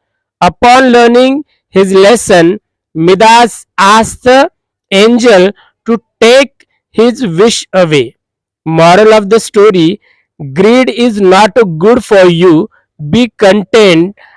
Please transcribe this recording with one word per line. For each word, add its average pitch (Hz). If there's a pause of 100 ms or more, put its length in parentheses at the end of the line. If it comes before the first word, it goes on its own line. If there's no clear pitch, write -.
(420)
Upon 247
learning 247 (260)
his 190
lesson, 196 (340)
Midas 214 (120)
asked 208
the 269 (400)
angel 208 (360)
to 226 (200)
take 247 (240)
his 233
wish 196
away. 151 (500)
Moral 170
of 214
the 220
story, 202 (540)
greed 233
is 233
not 190 (220)
good 220
for 190
you. 175 (400)
Be 226
content 196 (220)